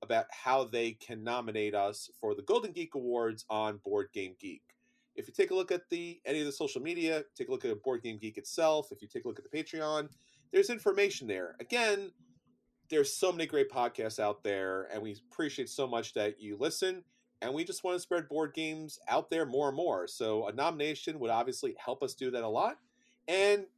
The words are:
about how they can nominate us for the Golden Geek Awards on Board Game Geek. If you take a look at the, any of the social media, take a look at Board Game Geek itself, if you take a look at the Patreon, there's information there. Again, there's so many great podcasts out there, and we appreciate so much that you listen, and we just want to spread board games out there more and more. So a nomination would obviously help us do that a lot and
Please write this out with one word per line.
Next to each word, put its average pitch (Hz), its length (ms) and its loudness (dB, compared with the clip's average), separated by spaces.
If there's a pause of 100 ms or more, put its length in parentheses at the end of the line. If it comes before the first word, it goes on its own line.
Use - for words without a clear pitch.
about 113 300 2
how 131 340 2
they 117 280 0
can 113 300 -12
nominate 110 520 0
us 101 360 0 (100)
for 107 140 0
the 101 80 -6
Golden 208 300 2
Geek 165 220 -8
Awards 120 560 0
on 107 280 0
Board 101 340 -2
Game 92 280 -6
Geek. 90 220 -12 (520)
If - 140 -8
you - 60 -20
take 185 160 4
a 185 40 0
look 185 160 0
at 180 200 -2
the, 170 340 -6
any 151 160 0
of 147 60 0
the 139 60 -4
social 139 280 -4
media, 160 440 0 (120)
take 123 120 -6
a - 20 -8
look 131 140 -2
at 110 180 -2
Board 123 200 -2
Game 113 160 -6
Geek 107 200 -8
itself, 156 520 2
if - 120 -14
you 104 60 -18
take - 160 -8
a 127 40 -2
look 104 100 -6
at - 120 -18
the 147 60 -6
Patreon, 151 520 -2 (440)
there's 196 180 6
information 196 580 2
there. 92 320 -4
Again, 202 520 0 (760)
there's 147 240 4
so 185 180 4
many 165 160 0
great 139 240 4
podcasts 120 480 0
out 104 240 2
there, 95 500 0
and 107 100 -4
we 104 140 -8 (140)
appreciate 139 380 -4
so 135 180 -2
much 117 280 -2
that 107 260 0
you 104 160 -8
listen, 180 480 -2 (380)
and 123 100 -2
we 160 120 -2
just 180 200 -8
want 180 120 0
to 175 40 -2
spread 170 280 0
board 147 260 -2
games 156 440 -6 (100)
out 131 200 2
there 160 160 2
more 139 240 2
and 139 80 0
more. 120 300 0
So 110 400 0
a 104 60 -4
nomination 151 640 -2
would 117 120 0
obviously 120 480 0
help 143 240 -4
us 127 120 -2
do 127 160 -4
that 120 140 -2
a 110 40 -2
lot 175 300 0 (500)
and 196 380 4 (120)